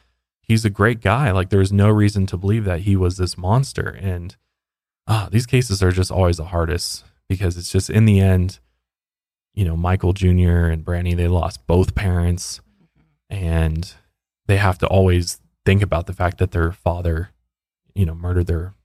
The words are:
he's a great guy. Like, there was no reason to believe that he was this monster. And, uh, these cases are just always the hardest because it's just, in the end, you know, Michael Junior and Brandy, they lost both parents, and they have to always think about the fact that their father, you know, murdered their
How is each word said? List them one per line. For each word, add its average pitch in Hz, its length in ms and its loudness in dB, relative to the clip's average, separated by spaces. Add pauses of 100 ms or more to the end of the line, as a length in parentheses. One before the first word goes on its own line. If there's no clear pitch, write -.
(400)
he's 113 240 0
a 107 60 0
great 110 300 0
guy. 117 320 0
Like, 95 180 0
there 101 80 4
was 95 140 2
no 101 160 4
reason 104 380 2
to 95 100 -6
believe 101 280 -2
that 87 160 -4
he 101 160 2
was 92 200 0
this 92 200 -4
monster. 107 520 -2
And, 92 480 -8 (720)
uh, 107 220 -2
these 120 160 0
cases 123 360 0
are 92 100 4
just 92 200 -2
always 87 240 2
the 80 100 -10
hardest 85 580 -4 (240)
because 90 280 -2
it's 87 160 -12
just, - 180 0
in 110 140 4
the 101 160 6
end, 92 400 2 (960)
you 101 100 -2
know, 82 120 -2
Michael 90 360 0
Junior 90 560 2
and 80 160 -4
Brandy, 87 300 -4
they 87 140 0
lost 85 380 -2
both 87 300 2
parents, 87 640 -2 (680)
and 82 640 -4 (520)
they 101 100 2
have 95 220 0
to 92 80 -2
always 90 540 2 (260)
think 98 160 4
about 85 240 -2
the 95 80 -10
fact 87 240 -4
that 92 140 0
their 85 200 -2
father, 85 580 -4 (640)
you 98 120 0
know, 80 80 -4
murdered 90 320 -2
their 87 280 -6 (100)